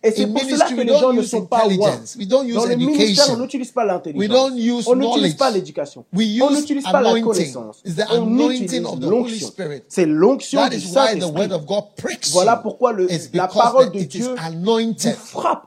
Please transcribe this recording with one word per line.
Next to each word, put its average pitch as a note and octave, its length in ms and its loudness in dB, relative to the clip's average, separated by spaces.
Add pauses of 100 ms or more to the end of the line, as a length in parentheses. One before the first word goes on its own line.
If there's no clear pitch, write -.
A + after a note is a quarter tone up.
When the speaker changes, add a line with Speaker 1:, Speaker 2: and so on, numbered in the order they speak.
Speaker 1:
Et A3 80 4
c'est G#3 120 0
Speaker 2:
In G#3 80 -2
Speaker 1:
pour B3 100 -2
cela C4+ 40 -4 (220)
Speaker 2:
ministry, B3+ 60 -4
Speaker 1:
que A#3+ 60 -2
Speaker 2:
we A#3+ 60 0
Speaker 1:
les A#3+ 60 2
gens D4 80 6
Speaker 2:
don't B3+ 160 4
Speaker 1:
ne A3 60 2
Speaker 2:
use A3+ 80 -4
Speaker 1:
sont G#3 160 -4
pas B3 100 -2 (100)
ouins. G3+ 60 2
Speaker 2:
intelligence. F#3 440 -2
We G3+ 120 -8
don't C4 180 2
use A#3 100 -4
Speaker 1:
Dans A#3 100 0
le B3 100 0
ministère, C#4+ 240 2
on - 80 6 (240)
Speaker 2:
education. A#3 60 -2
Speaker 1:
n'utilise B3+ 340 -6
pas A#3+ 140 0
l'intelligence. F3 340 -4
Speaker 2:
We G#3 80 0
don't C4 300 2
use A#3 280 -2
Speaker 1:
On A#3+ 100 4
n'utilise C4 200 0
Speaker 2:
knowledge. F3 220 0
Speaker 1:
pas C4 120 4
l'éducation. D3 640 -6
Speaker 2:
We G#3+ 300 0
Speaker 1:
On C#4+ 80 4
Speaker 2:
use C#4+ 100 2
Speaker 1:
n'utilise C#4 240 -4
pas - 80 -2
la C#4+ 60 6 (120)
Speaker 2:
anointing. A3+ 140 2
Speaker 1:
connaissance. C3 600 -4
Speaker 2:
It's F3 120 -6
the G#3 140 -2
Speaker 1:
On A3+ 120 0
Speaker 2:
anointing B3 420 2
Speaker 1:
utilise - 220 -4
Speaker 2:
of B2+ 140 -8
the B2 40 -6
Holy D#3 140 0
Speaker 1:
l'onction. A3+ 300 -4
Speaker 2:
Spirit. D3+ 400 -10
Speaker 1:
C'est F#3 180 0
l'onction F#3+ 540 2
Speaker 2:
That B3+ 80 2
Speaker 1:
du A#3 80 -6
Speaker 2:
is F#3+ 100 -8
why F3+ 40 -10
the - 20 -10
Speaker 1:
Saint-Esprit. F#3 480 0
Speaker 2:
word F#3+ 120 -2
of D3+ 140 -6
God G3+ 180 -4 (120)
pricks - 360 -8
Speaker 1:
Voilà F#3 240 4
Speaker 2:
you. - 60 -6
Speaker 1:
pourquoi A#3 300 -2
le, F#3 180 0
Speaker 2:
It's E3 220 -6
Speaker 1:
la F3+ 140 0
Speaker 2:
because G#3 160 2
Speaker 1:
parole A#3 240 6
Speaker 2:
that F#3+ 60 -6
Speaker 1:
de G3 80 -6
Speaker 2:
it D3+ 140 -6
is F#3 40 -8
Speaker 1:
Dieu B3 200 -4
Speaker 2:
anointed. G#3 760 -2
Speaker 1:
vous - 260 -12
frappe - 260 -2